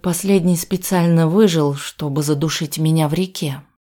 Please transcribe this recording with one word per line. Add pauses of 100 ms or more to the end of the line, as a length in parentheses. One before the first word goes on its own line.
последний
специально
выжил,
чтобы
задушить
меня
в
реке. (340)